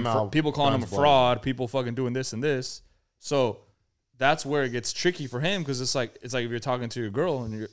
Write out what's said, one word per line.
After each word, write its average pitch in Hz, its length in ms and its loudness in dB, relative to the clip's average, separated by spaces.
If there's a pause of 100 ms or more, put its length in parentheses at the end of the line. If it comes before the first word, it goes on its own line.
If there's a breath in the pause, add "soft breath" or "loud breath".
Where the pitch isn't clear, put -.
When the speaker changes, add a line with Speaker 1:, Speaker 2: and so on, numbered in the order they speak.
Speaker 1:
him 117 60 2
fr-, 110 60 4
Speaker 2:
out 104 140 0
Speaker 1:
people 151 200 2
calling 143 220 2
him 131 60 2
a - 20 -2
Speaker 2:
guns 110 80 -8
blazing. 120 120 2
Speaker 1:
fraud, 127 400 6
people 127 260 -2
fucking 123 260 -2
doing 123 180 -2
this 127 200 -4
and 110 100 -6
this. 135 400 -2 (380)
So 127 400 0 (580)
that's 143 260 2
where 143 200 0
it 127 60 -2
gets 120 220 -4
tricky 175 360 -2
for 123 120 -6
him, 180 240 -2
'cause 135 160 -4
it's 131 140 -2
like, 123 260 -4
it's 123 140 -8
like 123 100 -2
if 120 60 -4
you're 120 80 -4
talking 123 320 -2
to 117 160 -4
a 104 40 -6
girl 135 340 0
and 110 120 -6
you're, 107 160 -8